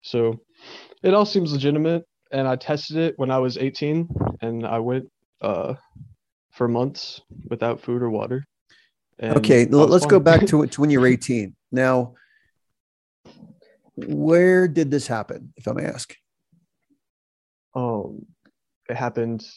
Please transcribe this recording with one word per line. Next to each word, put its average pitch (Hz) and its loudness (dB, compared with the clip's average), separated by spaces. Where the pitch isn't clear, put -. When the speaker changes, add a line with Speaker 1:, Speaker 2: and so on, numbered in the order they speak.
Speaker 1:
So 113 -2
it 185 2
all 208 2
seems 175 -2
legitimate. 151 -2
And 135 -4
I 127 -2
tested 151 -8
it 165 -4
when 131 -4
I 131 0
was 127 -4
eighteen, 147 -4
and 117 -8
I 117 -4
went, 127 -4
uh, 104 -4
for 123 -4
months 120 -6
without 117 -2
food 123 -2
or 120 0
water. 123 -4
And 113 0
Speaker 2:
Okay, 120 6
Speaker 1:
I - -4
Speaker 2:
l-, 143 8
Speaker 1:
was 147 4
Speaker 2:
let's 170 4
go 190 8
Speaker 1:
fine. 143 4
Speaker 2:
back 165 8
Speaker 1:
<laughs> - -
Speaker 2:
to, 151 2
to - -8
when 147 2
you 135 4
were 127 4
eighteen. 120 0
Now, 127 0
where 175 2
did 151 -2
this 139 -2
happen, 113 -10
if - -10
I - -4
may - -6
ask? - -10
Speaker 1:
Um, 107 -6
it 117 -6
happened 117 -6